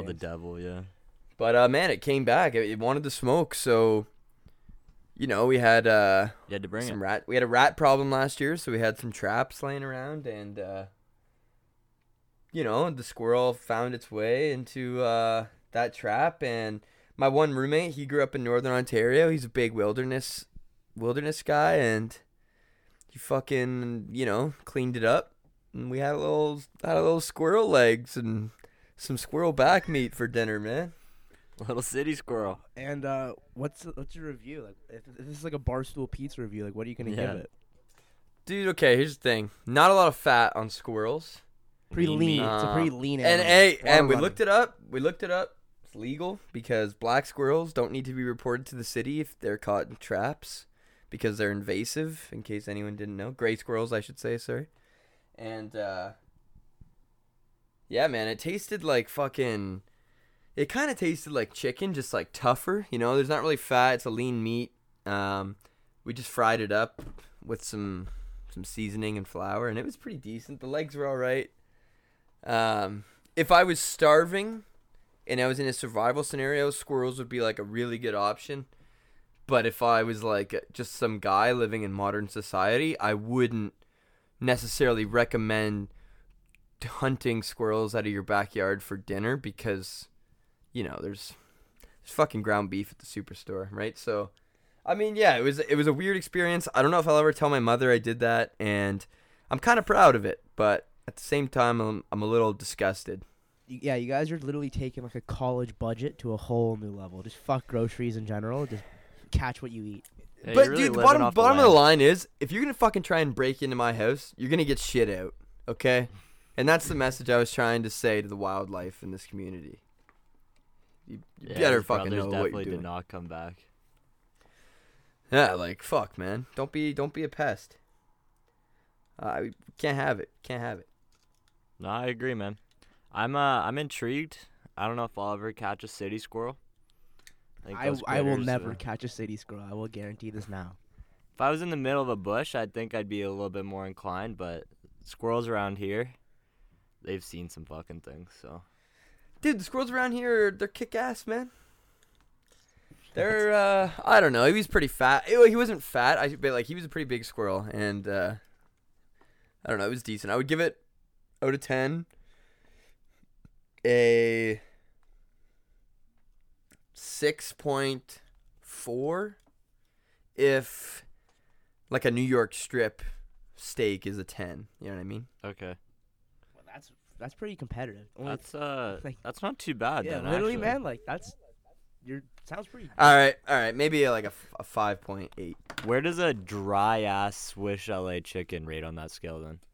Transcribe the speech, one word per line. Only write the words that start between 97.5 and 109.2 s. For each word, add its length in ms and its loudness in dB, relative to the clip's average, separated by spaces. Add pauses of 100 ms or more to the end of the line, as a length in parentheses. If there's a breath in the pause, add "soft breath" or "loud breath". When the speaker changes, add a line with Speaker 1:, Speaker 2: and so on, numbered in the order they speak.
Speaker 2:
my 100 2
mother 320 4
I 60 6
did 220 -2
that, 380 2
and 460 0 (460 soft breath)
I'm 80 -2
kinda 240 4
proud 340 8
of 80 -2
it, 180 -6 (140)
but 320 2 (180)
at 100 -12
the 60 -18
same 260 -2
time, 320 2
I'm, 300 -4
I'm 120 -4
a 40 0
little 260 4
disgusted. 720 -4 (420)
Speaker 3:
You, 160 -14
yeah, 140 0
you 120 -4
guys 240 0
are 60 -6
literally 320 -6
taking, 320 -6
like, 140 -10
a 40 -8
college 580 -4
budget 420 -4
to 120 -4
a 40 -2
whole 400 0
new 160 -10
level. 300 -14
Just 140 -14
fuck 300 -4
groceries 500 -4
in 100 -8
general. 380 -4
Just 200 -8 (480 soft breath)